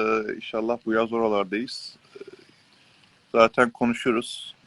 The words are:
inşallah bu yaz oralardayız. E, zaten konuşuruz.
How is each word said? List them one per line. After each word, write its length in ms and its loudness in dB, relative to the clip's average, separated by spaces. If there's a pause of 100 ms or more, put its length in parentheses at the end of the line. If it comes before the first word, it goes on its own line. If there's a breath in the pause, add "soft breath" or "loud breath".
(360)
inşallah 500 -4
bu 80 0
yaz 200 2
oralardayız. 840 -2 (200)
E, 40 -18 (1120)
zaten 380 6
konuşuruz. 880 -2 (120)